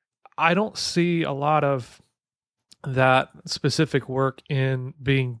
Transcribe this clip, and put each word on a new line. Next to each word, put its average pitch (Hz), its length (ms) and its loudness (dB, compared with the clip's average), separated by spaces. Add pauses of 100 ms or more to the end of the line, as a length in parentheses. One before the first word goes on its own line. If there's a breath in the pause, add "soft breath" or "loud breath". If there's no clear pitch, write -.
(380 soft breath)
I 165 160 2
don't 208 240 -2
see 170 460 0
a 139 80 -4
lot 147 320 0
of 139 360 -4 (840)
that 131 440 2 (160)
specific - 640 -2
work 131 400 -2
in 131 420 -2 (100)
being 127 380 0